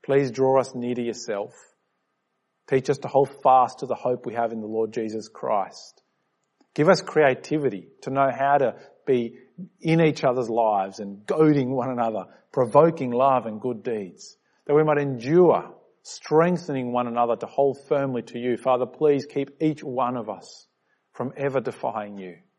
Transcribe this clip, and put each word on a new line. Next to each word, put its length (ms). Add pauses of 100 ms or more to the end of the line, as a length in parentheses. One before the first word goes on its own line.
Please 260
draw 300
us 140
near 200
to 80
yourself. 520 (1120)
Teach 220
us 80
to 100
hold 220 (120)
fast 380
to 60
the 100
hope 280
we 100
have 180
in 80
the 80
Lord 240
Jesus 360
Christ. 720 (760)
Give 140
us 140
creativity 840 (140)
to 80
know 200
how 280
to 180 (300)
be 320 (420)
in 200
each 220
other's 260
lives 520
and 260
goading 480
one 160
another, 360 (260)
provoking 580
love 360
and 140
good 220
deeds, 540 (300)
that 80
we 100
might 140
endure 760 (280)
strengthening 920
one 140
another 300
to 100
hold 320 (100)
firmly 340
to 160
you. 180
Father, 300
please 400
keep 240 (100)
each 220
one 340
of 120
us 380 (460)
from 240
ever 240
defying 580
you. 180 (220)